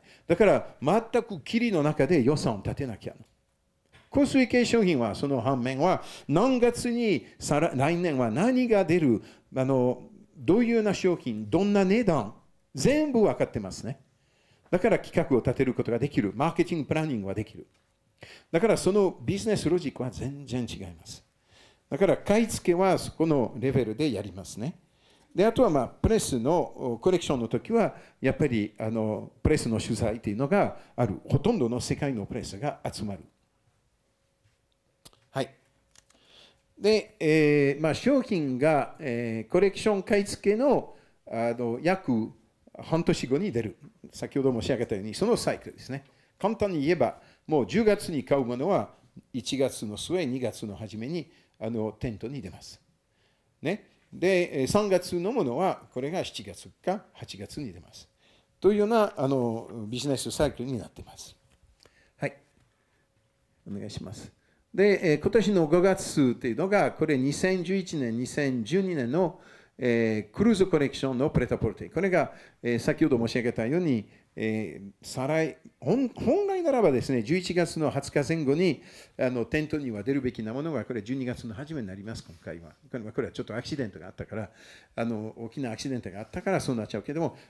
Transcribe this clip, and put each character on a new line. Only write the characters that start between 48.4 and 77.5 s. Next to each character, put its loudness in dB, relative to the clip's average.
も -4
の -2
は、 0
一 -6
月 -2
の -8
末、 -4
二 -4
月 -6
の -8
初 -12
め -8
に、 -8
あ -4
の、 -4
店 -6
頭 -10
に -10
出 -14
ま -20
す。 -20
ね。 -6
で、 0
え 2
ー、 2
三 0
月 0
の -2
も 0
の -2
は、 -2
こ -6
れ -6
が -4
七 -12
月 -16
か -4
八 -16
月 -12
に -10
出 -18
ま -20
す。 -20
と 6
い 2
う 2
よ 2
う -4
な、 2
あ 0
の、 0
ビ -8
ジ -4
ネ 0
ス -8
サ 2
イ -4
ク -14
ル -8
に -6
な -10
っ -20
て -20
ま -20
す。 -20
は -6
い。 -10
お -10
願 -8
い -12
し -12
ま -12
す。 -18
で、 4
え 6
ー、 2
今 0
年 4
の 4
五 6
月 4
と -4
い 0
う -4
の -2
が、 4
こ -2
れ 2
二 0
千 0
十 -2
一 -4
年、 -2
二 -4
千 -2
十 0
二 -2
年 -2
の、 0
え 0
ー、 -18
ク 2
ル 6
ー 4
ズ 4
コ 2
レ 2
ク -8
シ -4
ョ -2
ン -2
の 0
プ -2
レ 0
タ -2
ポ -4
ル -4
テ。 -12
こ -4
れ 0
が、 2
え 0
ー、 -4
先 2
ほ 4
ど 4
申 0
し -4
上 2
げ 0
た -4
よ 0
う 0
に、 0
え -4
ー、 -16
再 -6
来、 0
本-、 0
本 0
来 -2
な 2
ら 4
ば 6
で 2
す -4
ね、 2
十 0
一 -4